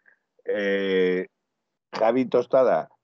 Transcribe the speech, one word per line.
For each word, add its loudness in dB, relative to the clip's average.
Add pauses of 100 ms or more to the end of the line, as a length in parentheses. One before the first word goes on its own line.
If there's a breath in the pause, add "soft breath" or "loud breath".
(460 soft breath)
eh, -2 (640)
Javi 0
Tostada 0 (160)